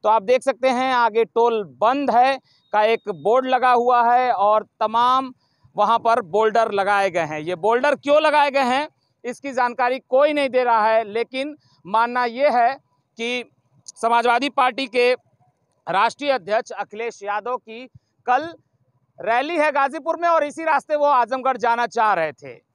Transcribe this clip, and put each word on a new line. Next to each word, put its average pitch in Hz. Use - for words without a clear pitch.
तो 214
आप 214
देख 247
सकते 262
हैं 262
आगे 226
टोल 233
बंद 208
है 254
का 214
एक 220
बोर्ड 208
लगा 254
हुआ 240
है 247
और 208
तमाम 247
वहाँ 208
पर 233
बोल्डर 214
लगाए 196
गए 165
हैं। 151
ये 165
बोल्डर 240
क्यों 294
लगाए 294
गए 269
हैं 269
इसकी 247
जानकारी 247
कोई 285
नहीं 285
दे 254
रहा 226
है, 220
लेकिन 247
मानना 233
ये 247
है 240
कि 240
समाजवादी 240
पार्टी 254
के 240
राष्ट्रीय 220
अध्यक्ष 214
अखिलेश 208
यादव 208
की 233
कल 247
रैली 262
है 302
गाजीपुर 285
में 339
और 330
इसी 294
रास्ते 302
वो 294
आजमगढ़ 262
जाना 233
चाह 214
रहे 160
थे। 127